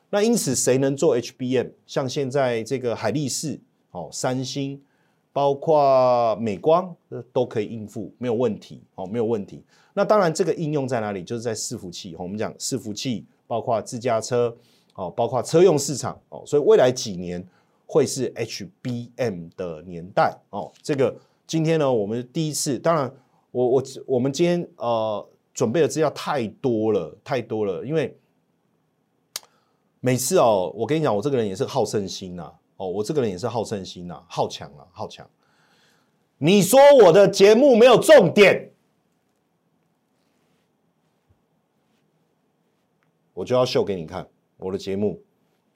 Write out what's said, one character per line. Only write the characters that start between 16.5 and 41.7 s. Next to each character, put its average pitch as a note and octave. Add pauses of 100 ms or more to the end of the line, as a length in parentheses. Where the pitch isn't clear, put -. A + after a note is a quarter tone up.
以 D3
未 G#3+
来 C3
几 B2
年 F2 (400)
会 C#3+
是 B2+
H A2 (140)
B A#2+
M F#2 (100)
的 E2
年 F2
代， D3 (140)
哦。 F#2+
这 D3+
个 B2+ (320)
今 D#3+
天 D#3+
呢， C#3
我 G#2+
们 A#2+
第 D#3+
一 D3
次， -
当 E3
然 C3+ (360)
我， B2+
我， C3 (240)
我 B2+
们 C3+
今 E3+
天， F3 (100)
呃， A2 (240)
准 A#2
备 D#3+
的 C#3
资 C3+
料 D#3
太 C3+
多 A2
了， F2
太 C3
多 G#2+
了， F2+
因 B2+
为 D3+ (1800)
每 B2+
次 F3+
哦， G#2
我 G#2+
跟 D3+
你 D#3+
讲， B2+
我 G#2
这 C#3+
个 C#3
人 A#2
也 F#2+
是 A2+
好 A2+
胜 G2+
心 F2+
啊， D2+ (220)
哦， G2
我 F#2
这 G#2
个 D3+
人 A#2
也 F#2
是 G#2
好 A2+
胜 G2
心 F2+
啊， D2+
好 C3+
强 E2 (100)
啊， C2
好 G#2+
强。 - (1120)
你 F#3
说 B3 (240)
我 F3
的 G3
节 G3
目 B3+
没 A3
有 A#3+
重 A3+
点， F3+ (4000)